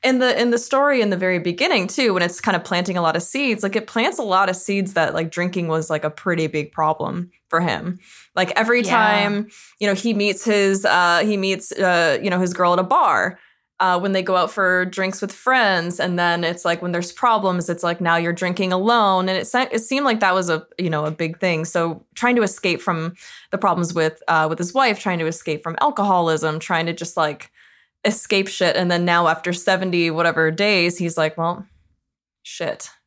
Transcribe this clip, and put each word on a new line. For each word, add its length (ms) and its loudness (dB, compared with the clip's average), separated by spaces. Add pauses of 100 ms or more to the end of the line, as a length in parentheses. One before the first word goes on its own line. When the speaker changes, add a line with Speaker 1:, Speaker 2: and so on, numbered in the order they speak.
Speaker 1:
in 160 4
the, 200 2
in 120 2
the 80 2
story 420 2
in 80 2
the 80 0
very 220 0
beginning 480 0
too, 260 0
when 80 2
it's 200 -2
kinda 180 0
planting 380 -2
a 40 0
lot 140 2
of 80 -2
seeds, 400 -2
like, 120 -2
it 120 -4
plants 320 -2
a 40 -4
lot 260 2
of 60 -2
seeds 380 -4
that, 220 0
like, 160 -2
drinking 380 -4
was, 200 -2
like, 140 -2
a 80 0
pretty 360 -2
big 240 -4
problem 600 -2 (180)
for 120 2
him. 360 -2 (380)
Like, 240 0
every 240 2
Speaker 2:
Yeah. 80 -2
Speaker 1:
time, 560 2 (320)
you 80 0
know, 80 2
he 180 -2
meets 300 -2
his, 420 2
uh, 400 4
he 120 0
meets, 340 -2
uh, 500 2
you 80 0
know, 100 0
his 140 0
girl 200 2
at 60 2
a 40 0
bar, 560 2 (420)
uh, 180 2
when 140 -2
they 100 0
go 140 0
out 120 2
for 360 2
drinks 340 -4
with 140 -8
friends, 680 0
and 180 0
then 280 0
it's 180 -4
like 180 0
when 120 -4
there's 180 -4
problems, 580 0
it's 140 -4
like, 160 -2
now 160 2
you're 160 0
drinking 400 -2
alone, 560 2
and 100 0
it 80 -4
se-, 240 0
it 100 -2
seemed 260 -2
like 160 2
that 120 2
was 160 0
a, 160 -2 (120)
you 120 -2
know, 140 -2
a 80 -4
big 300 -6
thing. 240 0
So 360 -2 (140)
trying 220 2
to 60 4
escape 380 -2
from 340 -4 (360)
the 60 -4
problems 360 0
with, 360 -2
uh, 180 4
with 120 -4
his 140 -4
wife, 280 2
trying 180 -2
to 80 -2
escape 340 -6
from 200 -6
alcoholism, 800 2
trying 260 -2
to 80 -4
just, 240 -8
like, 340 -2 (540)
escape 420 0
shit, 300 0
and 120 0
then 140 2
now 240 4
after 240 0
seventy 580 0
whatever 420 2
days, 460 2
he's 200 -4
like, 200 0
"Well, 280 -4 (760)
shit." 460 -8 (180)